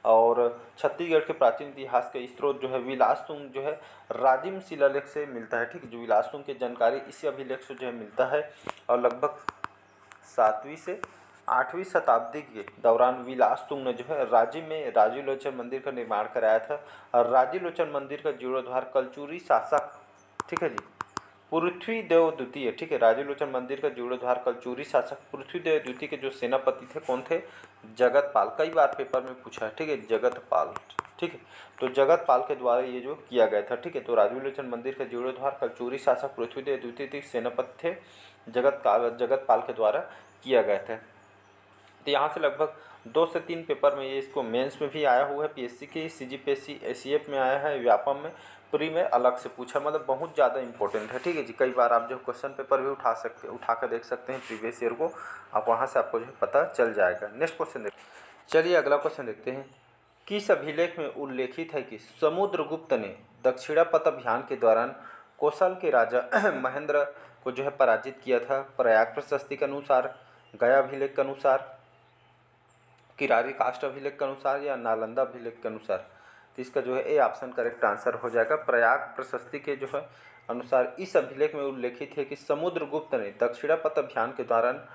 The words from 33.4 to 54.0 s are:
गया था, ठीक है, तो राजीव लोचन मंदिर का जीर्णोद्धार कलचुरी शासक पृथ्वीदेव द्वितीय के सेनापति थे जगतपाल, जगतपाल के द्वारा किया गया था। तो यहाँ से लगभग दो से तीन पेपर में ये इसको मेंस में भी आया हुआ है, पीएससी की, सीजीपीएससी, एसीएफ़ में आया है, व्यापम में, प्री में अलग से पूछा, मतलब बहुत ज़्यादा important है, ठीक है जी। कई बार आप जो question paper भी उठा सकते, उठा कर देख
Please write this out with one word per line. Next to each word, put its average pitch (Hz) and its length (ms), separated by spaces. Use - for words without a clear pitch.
गया 104 160
था, 120 140
ठीक 165 200
है, 127 60
तो 117 120
राजीव 120 280
लोचन 135 240
मंदिर 120 280
का 135 100
जीर्णोद्धार 127 560
कलचुरी 127 380
शासक 131 380
पृथ्वीदेव 131 400
द्वितीय 123 300
के 139 140
सेनापति 123 680
थे 180 80
जगतपाल, 117 720
जगतपाल 120 400
के - 120
द्वारा 110 280
किया 123 180
गया 98 160
था। - 180
तो 143 40
यहाँ 143 180
से 160 120
लगभग 147 360
दो 151 180
से 165 140
तीन 165 220
पेपर 143 320
में 139 100
ये 135 140
इसको 135 240
मेंस 123 400
में 143 80
भी 151 140
आया 131 200
हुआ 143 200
है, 151 80
पीएससी 123 340
की, 160 220
सीजीपीएससी, 139 720
एसीएफ़ 143 480
में 139 80
आया 135 200
है, 143 200
व्यापम 120 380
में, 151 160
प्री 151 180
में 165 120
अलग 123 340
से - 120
पूछा, 127 320
मतलब 151 280
बहुत 135 260
ज़्यादा 135 260
important 113 500
है, 127 80
ठीक 170 180
है 151 60
जी। 117 100
कई 127 180
बार 120 220
आप 117 180
जो 127 60
question 123 320
paper 135 320
भी 131 80
उठा 131 240
सकते, - 360
उठा 120 260
कर 123 120
देख 117 180